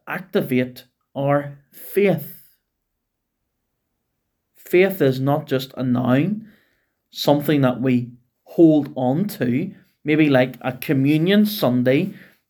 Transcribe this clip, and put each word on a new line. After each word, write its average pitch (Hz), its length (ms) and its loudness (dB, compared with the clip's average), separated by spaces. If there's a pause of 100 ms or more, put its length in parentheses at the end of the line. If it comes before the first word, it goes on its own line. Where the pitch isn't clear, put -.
activate 135 800 -4 (320)
our 143 420 -2 (140)
faith. - 840 -4 (2000)
Faith 190 480 0
is 135 160 0
not 143 280 -2
just 131 300 -6
a 127 60 -8
noun, 131 640 0 (640)
something 147 520 0
that 123 180 0
we 123 320 -2 (320)
hold 156 500 4
on 135 320 -2
to, 135 480 -4 (300)
maybe 151 260 2
like 135 300 2
a 123 120 -6
communion 156 720 2
Sunday, 131 680 0 (360)